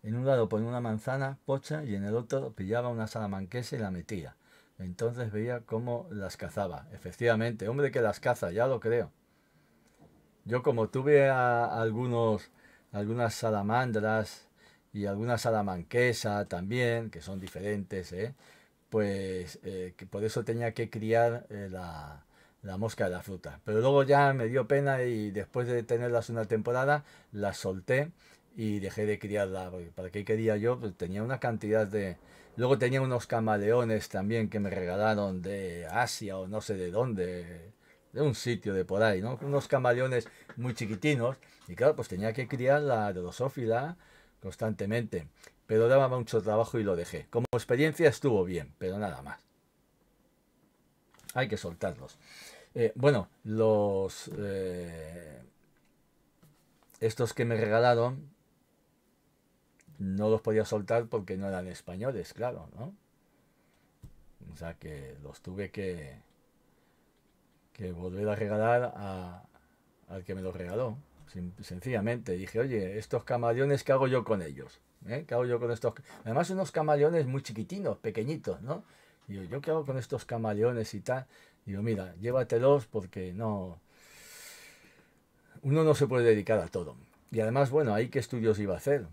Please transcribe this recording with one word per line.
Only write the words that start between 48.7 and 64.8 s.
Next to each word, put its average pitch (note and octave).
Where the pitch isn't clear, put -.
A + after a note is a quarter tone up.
pero F#2+
nada F2
más. -
Hay B2+
que G#2
soltarlos. E2+
Eh, A2+
bueno, B2+
los... G#2
Eh, F2
estos A2+
que A#2+
me A#2
regalaron, A#2+
no G2
los A2
podía G#2+
soltar A2+
porque F#2+
no G2
eran F#2
españoles, F#2
claro, A#2
¿no? D3
O -
sea E2
que C#2+